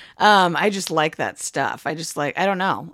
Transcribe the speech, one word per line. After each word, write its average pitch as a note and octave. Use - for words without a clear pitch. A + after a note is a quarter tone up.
Uh, -
um, F#3
I F3
just G3
like D#3
that A2+
stuff. -
I D#3
just, D#3+
like, C#3+
I F3+
don't G3
know. F3+